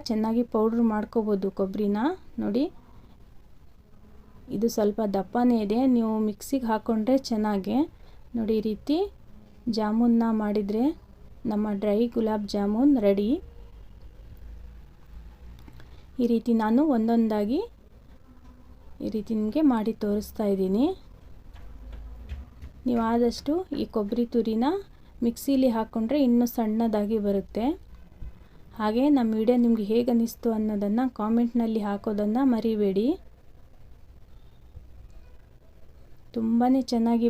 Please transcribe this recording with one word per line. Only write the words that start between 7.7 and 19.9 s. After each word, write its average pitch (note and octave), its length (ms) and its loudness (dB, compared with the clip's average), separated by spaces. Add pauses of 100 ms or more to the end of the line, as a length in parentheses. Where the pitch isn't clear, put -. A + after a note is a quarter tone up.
ನೋಡಿ A3+ 220 0
ಈ G#3+ 80 0
ರೀತಿ A3 320 -2 (800)
ಜಾಮೂನ್ನ A3+ 480 2 (160)
ಮಾಡಿದರೆ G#3 440 0 (680)
ನಮ್ಮ G#3+ 160 0 (160)
ಡ್ರೈ G#3 180 2 (140)
ಗುಲಾಬ್ G#3+ 300 0 (100)
ಜಾಮೂನ್ G#3+ 380 4 (120)
ರೆಡಿ. G3+ 260 4 (3000)
ಈ A#3 100 4
ರೀತಿ A#3 200 0 (100)
ನಾನು A3+ 200 4 (140)
ಒಂದೊಂದಾಗಿ A3 640 2 (1400)
ಈ G#3 120 -6
ರೀತಿ G#3+ 240 -6
ನಿಮಗೆ G#3+ 220 0 (100)
ಮಾಡಿ A3 220 0 (100)